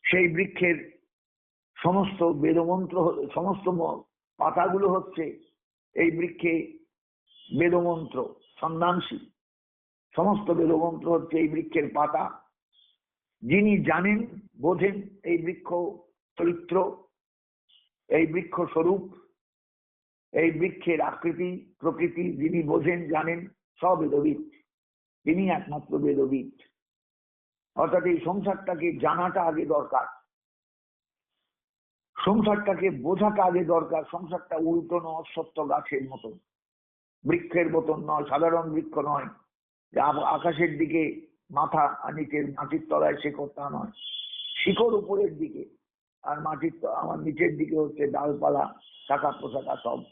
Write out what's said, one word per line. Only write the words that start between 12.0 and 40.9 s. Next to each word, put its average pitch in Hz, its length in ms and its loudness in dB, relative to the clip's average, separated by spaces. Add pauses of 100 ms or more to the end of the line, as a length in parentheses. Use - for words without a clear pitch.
যিনি 185 420 4
জানেন, 196 420 2 (340)
বোঝেন 185 480 0 (160)
এই 170 140 2
বৃক্ষ 170 360 -6 (640)
চরিত্র, 180 680 0 (1040)
এই 160 180 4
বৃক্ষ 170 360 -2
স্বরূপ, 175 520 0 (1160)
এই 165 180 4
বৃক্ষের 165 500 0
আকৃতি, 170 800 -4
প্রকৃতি, 165 580 -2
যিনি 160 260 0
বোঝেন, 165 480 0
জানেন, 165 380 -2 (320)
সবেদবিদ, 151 580 2 (840)
তিনি 180 240 2
একমাত্র 151 500 -4
বেদবিদ। 139 640 0 (1120)
অর্থাৎ 165 300 2
এই 170 200 2
সংসারটাকে 180 720 -2
জানাটা 175 460 0
আগে 160 240 0
দরকার, 143 400 0 (2250)
সংসারটাকে 202 680 2
বোঝাটা 185 540 2
আগে 180 200 4
দরকার। 165 460 2
সংসারটা 170 460 -8
উল্টোনো 165 520 0
অশ্বত্থ 160 520 -8
গাছের 143 480 -2
মতন, 120 300 -14 (880)
বৃক্ষের 170 420 0
মতন 156 340 0
নয়, 147 240 -2
সাধারণ 160 460 2
বৃক্ষ 156 240 -2
নয় 143 280 -2 (640)
যে - 80 0
আব-, 143 220 2
আকাশের 160 560 0
দিকে 156 480 0 (240)